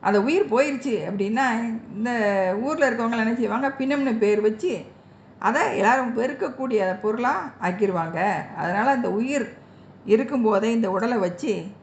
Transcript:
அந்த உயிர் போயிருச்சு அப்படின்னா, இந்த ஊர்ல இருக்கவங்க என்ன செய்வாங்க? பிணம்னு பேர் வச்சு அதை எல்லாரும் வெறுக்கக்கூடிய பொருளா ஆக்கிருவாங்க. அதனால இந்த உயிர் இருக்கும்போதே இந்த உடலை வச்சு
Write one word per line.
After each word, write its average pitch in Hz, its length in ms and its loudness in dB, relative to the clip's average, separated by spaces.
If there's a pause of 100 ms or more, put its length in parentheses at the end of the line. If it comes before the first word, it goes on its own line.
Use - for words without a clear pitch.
அந்த 202 220 2
உயிர் 330 260 2
போயிருச்சு 262 500 0 (120)
அப்படின்னா, 208 360 0 (480)
இந்த 220 160 -4 (500)
ஊர்ல 277 300 2
இருக்கவங்க 233 260 -2
என்ன 226 180 2
செய்வாங்க? 240 340 0
பிணம்னு 269 500 0
பேர் 208 220 4
வச்சு 214 440 0 (540)
அதை 302 380 0
எல்லாரும் 240 420 2
வெறுக்கக்கூடிய 240 840 -2
பொருளா 247 500 -2 (100)
ஆக்கிருவாங்க. 180 720 0 (240)
அதனால 190 360 0
இந்த 240 180 0
உயிர் 240 460 -2 (480)
இருக்கும்போதே 220 680 2
இந்த 226 180 0
உடலை 226 280 0
வச்சு 180 480 -2 (160)